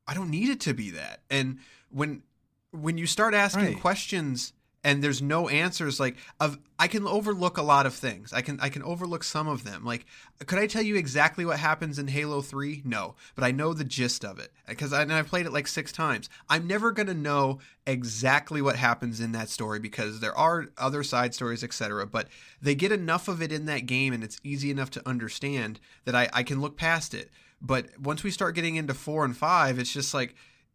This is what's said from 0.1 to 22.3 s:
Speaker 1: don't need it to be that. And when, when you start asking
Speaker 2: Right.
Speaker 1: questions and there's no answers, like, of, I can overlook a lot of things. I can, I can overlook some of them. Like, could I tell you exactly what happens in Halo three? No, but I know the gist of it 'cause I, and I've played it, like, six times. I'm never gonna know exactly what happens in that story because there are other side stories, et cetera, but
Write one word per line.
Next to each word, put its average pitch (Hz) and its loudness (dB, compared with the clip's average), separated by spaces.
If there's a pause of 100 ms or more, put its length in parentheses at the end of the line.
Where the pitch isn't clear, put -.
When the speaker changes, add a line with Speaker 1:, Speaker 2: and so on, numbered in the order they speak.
Speaker 1:
don't 180 -4
need 190 2
it 277 -2
to 156 2
be 101 -4
that. 78 -10
And 131 0 (300)
when, 143 -4 (480)
when 165 -2
you 165 -2
start 214 2
asking 202 4
Speaker 2:
Right. 113 0
Speaker 1:
questions 170 0 (300)
and 143 4
there's 135 0
no 156 2
answers, 156 0
like, 127 0 (240)
of, 151 0 (200)
I 170 4
can 208 -2
overlook 196 0
a 156 0
lot 139 8
of 127 0
things. 107 -6
I 127 0
can, 143 -6
I 139 0
can 139 -6
overlook 170 -6
some 156 -2
of 127 -4
them. 101 -10
Like, 120 -4 (400)
could 180 0
I 208 4
tell 220 0
you 208 2
exactly 156 4
what 156 0
happens 151 0
in 143 -4
Halo 147 -2
three? 139 -6
No, 107 -4 (200)
but - 0
I 127 4
know 151 0
the 156 -4
gist 123 -2
of 98 -10
it - -16 (240)
'cause 143 -4
I, 143 4
and 151 0
I've 156 2
played 175 0
it, 156 -6
like, 143 -2
six 139 -4
times. 135 -2 (180)
I'm 165 2
never 214 2
gonna 196 0
know 143 2 (260)
exactly 131 2
what 135 4
happens 120 2
in 113 -2
that 110 -4
story 107 -4
because 107 -4
there 110 -2
are 160 4 (100)
other 135 0
side 123 0
stories, 117 -4
et 117 -8
cetera, 104 -4
but 107 -4 (320)